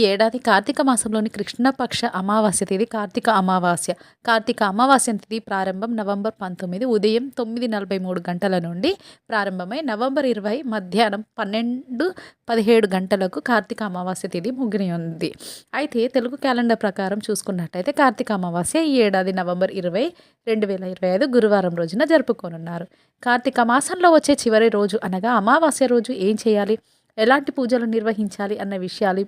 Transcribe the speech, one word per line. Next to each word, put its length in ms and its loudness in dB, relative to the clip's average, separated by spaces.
ఏడాది 340 2
కార్తీక 420 2
మాసంలోని 480 0
కృష్ణపక్ష 760 -2
అమావాస్య 600 0
తేదీ 180 0
కార్తీక 460 -4
అమావాస్య. 640 2
కార్తీక 360 0
అమావాస్య 500 4
తిథి 260 -6
ప్రారంభం 580 -4
నవంబర్ 360 -2
పంతొమ్మిది 420 -6
ఉదయం 440 2
తొమ్మిది 400 -6
నలభై 300 -4
మూడు 220 -4
గంటల 380 -2
నుండి 400 -4
ప్రారంభమై 520 -4
నవంబర్ 460 -2
ఇరవై 360 -2
మధ్యాహ్నం 640 -2
పన్నెండు 760 -4
పదిహేడు 380 4
గంటలకు 540 0
కార్తీక 420 -2
అమావాస్య 460 -6
తిథి 220 -4
ముగియనుంది. 840 -4
అయితే 340 -2
తెలుగు 280 -2
క్యాలెండర్ 460 0
ప్రకారం 360 -2
చూసుకున్నట్టయితే 720 -4
కార్తీక 400 2
అమావాస్య 500 0
ఈ 140 2
ఏడాది 360 2
నవంబర్ 380 -2
ఇరవై, 420 -2
రెండు 200 0
వేల 180 -4
ఇరవై 240 -2
ఐదు 180 4
గురువారం 480 4
రోజున 300 0
జరుపుకోనున్నారు. 840 0
కార్తీక 380 0
మాసంలో 500 4
వచ్చే 240 6
చివరి 340 4
రోజు 360 0
అనగా 280 -2
అమావాస్య 540 4
రోజు 260 2
ఏం 240 0
చేయాలి, 300 2
ఎలాంటి 340 4
పూజలు 320 0
నిర్వహించాలి 720 -2
అన్న 180 -6
విషయాలు 520 -2